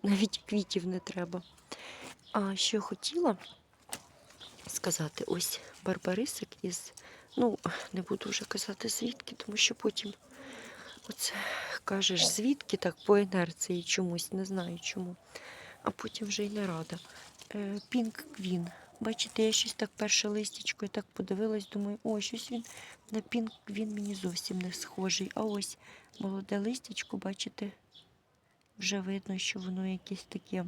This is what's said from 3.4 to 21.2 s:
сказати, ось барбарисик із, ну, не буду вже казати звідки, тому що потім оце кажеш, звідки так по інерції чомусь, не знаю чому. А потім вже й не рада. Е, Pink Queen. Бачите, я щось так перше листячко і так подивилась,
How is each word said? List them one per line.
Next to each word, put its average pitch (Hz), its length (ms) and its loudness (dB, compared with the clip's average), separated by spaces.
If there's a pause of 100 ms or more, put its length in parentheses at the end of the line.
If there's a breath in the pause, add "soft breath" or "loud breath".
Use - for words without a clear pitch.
сказати, - 580 0
ось - 360 0 (240 loud breath)
барбарисик 185 640 0 (140)
із, - 300 -4 (440 loud breath)
ну, 233 220 6 (340 loud breath)
не 185 100 -2
буду - 280 -4
вже - 140 0
казати - 440 -4
звідки, - 460 -4
тому 214 220 -6
що - 180 6
потім 208 400 -2 (920 loud breath)
оце - 260 -4 (500 loud breath)
кажеш, 185 420 4
звідки 220 500 4
так - 200 2 (100)
по 208 120 12
інерції 180 640 2
чомусь, 170 500 0
не 190 120 0
знаю 175 340 -2
чому. 180 380 -4 (680 loud breath)
А 208 80 4
потім - 380 -6
вже 208 160 0
й 202 60 -2
не 208 160 0
рада. 165 320 -2 (560 loud breath)
Е, 202 260 -2 (100)
Pink 226 340 0 (140)
Queen. 180 320 0 (300 loud breath)
Бачите, 220 420 0
я 220 100 6
щось - 220 2
так 214 220 -2
перше 214 320 2
листячко - 580 -2
і - 20 -6
так - 240 -2
подивилась, 208 560 0